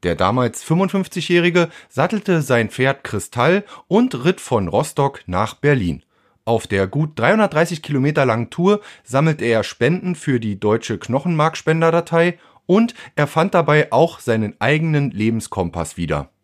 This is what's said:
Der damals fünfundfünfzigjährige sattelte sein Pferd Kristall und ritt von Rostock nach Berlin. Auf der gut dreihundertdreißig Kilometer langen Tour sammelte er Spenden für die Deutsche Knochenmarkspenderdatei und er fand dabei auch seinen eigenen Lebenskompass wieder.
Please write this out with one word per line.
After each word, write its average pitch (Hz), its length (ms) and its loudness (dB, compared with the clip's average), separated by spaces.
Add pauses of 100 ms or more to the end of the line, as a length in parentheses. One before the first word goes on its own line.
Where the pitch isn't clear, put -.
Der 85 140 -2
damals 113 460 0
fünfundfünfzigjährige 175 1080 0 (180)
sattelte 175 540 0
sein 117 260 2
Pferd 135 360 -2
Kristall 131 600 0 (240)
und 185 380 2
ritt 180 120 0
von 101 300 -2
Rostock 139 580 -2
nach 92 280 -2
Berlin. 101 480 0 (420)
Auf 117 220 0
der 98 200 0
gut 151 320 -4
dreihundertdreißig 170 640 0
Kilometer 143 460 0
langen 113 240 -2
Tour 202 320 0 (200)
sammelte 151 440 0
er 113 160 2
Spenden 175 520 -2
für 127 260 -2
die 107 200 -4
Deutsche 107 380 0
Knochenmarkspenderdatei 165 1400 0 (280)
und 220 280 4 (220)
er 147 100 2
fand 165 280 0
dabei 151 380 4
auch 156 280 2
seinen 110 380 -2
eigenen 147 520 0
Lebenskompass 98 840 -4
wieder. 78 320 -4 (160)